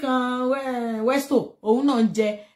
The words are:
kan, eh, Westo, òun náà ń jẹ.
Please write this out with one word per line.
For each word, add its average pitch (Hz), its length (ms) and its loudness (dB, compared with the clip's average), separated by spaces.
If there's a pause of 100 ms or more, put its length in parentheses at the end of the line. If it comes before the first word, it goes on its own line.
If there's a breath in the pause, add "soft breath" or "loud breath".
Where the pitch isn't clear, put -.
kan, 254 500 0
eh, 247 560 -4
Westo, 277 300 0 (240)
òun 240 260 2
náà 247 160 2
ń 202 80 2
jẹ. 214 160 0 (280 loud breath)